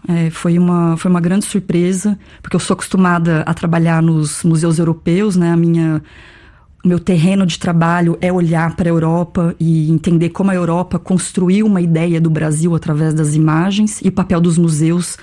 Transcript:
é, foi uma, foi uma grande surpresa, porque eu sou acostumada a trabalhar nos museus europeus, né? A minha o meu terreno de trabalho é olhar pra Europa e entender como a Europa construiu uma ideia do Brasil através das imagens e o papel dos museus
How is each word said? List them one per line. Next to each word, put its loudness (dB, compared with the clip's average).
é, 0
foi 0
uma, 2
foi -2
uma 2
grande 0
surpresa, -2
porque -4
eu 0
sou -2
acostumada 0
a -4
trabalhar 0
nos 0
museus 2
europeus, 0
né? 2
A 2
minha 0
o 2
meu 2
terreno 2
de -4
trabalho 0
é 0
olhar 0
pra -2
Europa 0
e 0
entender 2
como -2
a 0
Europa -2
construiu 0
uma 2
ideia 0
do 2
Brasil 0
através -2
das 0
imagens 0
e 0
o 0
papel 0
dos 2
museus 0